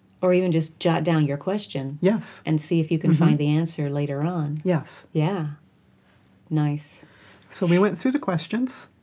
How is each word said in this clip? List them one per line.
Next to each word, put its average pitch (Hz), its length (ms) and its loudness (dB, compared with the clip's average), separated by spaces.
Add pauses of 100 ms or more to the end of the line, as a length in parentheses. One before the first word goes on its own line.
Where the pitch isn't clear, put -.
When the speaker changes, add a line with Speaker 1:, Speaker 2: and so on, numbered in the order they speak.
(200)
Speaker 1:
Or 185 140 4
even 185 180 2
just 160 260 -2
jot 165 240 0
down 156 240 2
your 139 120 -4
question. 147 640 -6
Speaker 2:
Yes. 190 440 0
Speaker 1:
And 156 140 0
see 165 180 -2
if 160 140 0
you 165 60 0
can 170 140 2
Speaker 2:
Mm-hmm. 151 120 4
Speaker 1:
find 151 140 4
the 147 100 0
answer 156 420 -2
later 143 320 -4
on. 156 400 -4
Speaker 2:
Yes. - 500 -4
Speaker 1:
Yeah. 165 340 0 (1040)
Nice. 147 500 -2 (500)
Speaker 2:
So - 160 -2
we 170 120 4
went 190 200 2
through 262 140 0
the 285 80 -2
questions. 220 680 -4 (140)